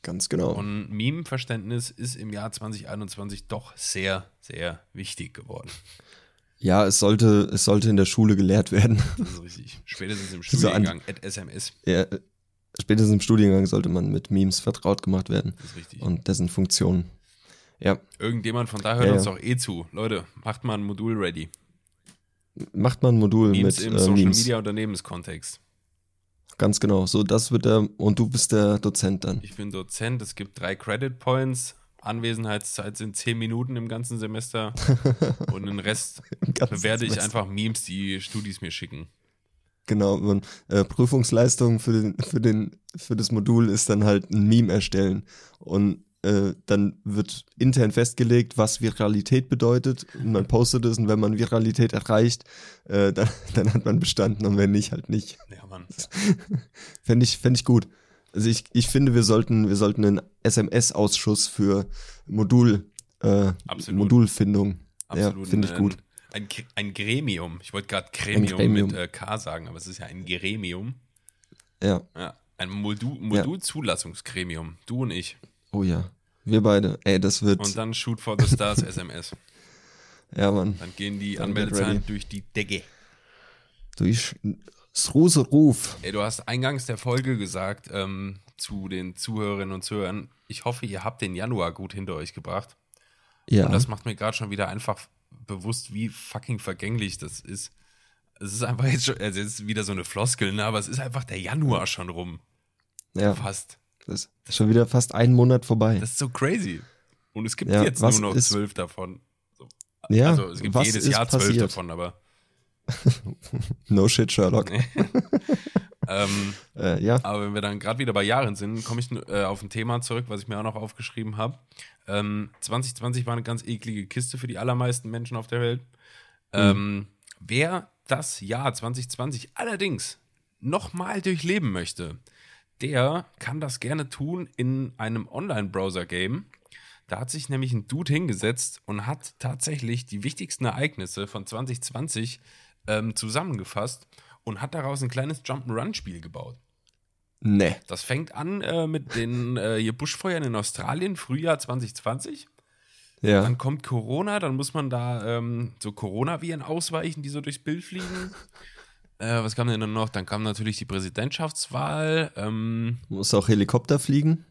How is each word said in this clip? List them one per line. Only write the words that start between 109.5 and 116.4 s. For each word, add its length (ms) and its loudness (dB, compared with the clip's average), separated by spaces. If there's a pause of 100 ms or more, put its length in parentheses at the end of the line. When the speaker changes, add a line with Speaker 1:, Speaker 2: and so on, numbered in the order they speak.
Speaker 2:
So. 100 -20 (420)
Speaker 1:
Ja, 200 6
Speaker 2:
Also 200 2
es 120 -10
gibt 120 -4
Speaker 1:
was 140 2
Speaker 2:
jedes 180 0
Speaker 1:
ist 80 4
Speaker 2:
Jahr 140 0
zwölf 160 2
Speaker 1:
passiert? 200 4
Speaker 2:
davon, 280 -6
aber 280 -8 (680)
Speaker 1:
<laughs> 120 -6 (880)
No 200 6
shit, 240 2
Sherlock. 440 2
Speaker 2:
<laughs> 60 0 (1300)
Ähm, 440 0 (200)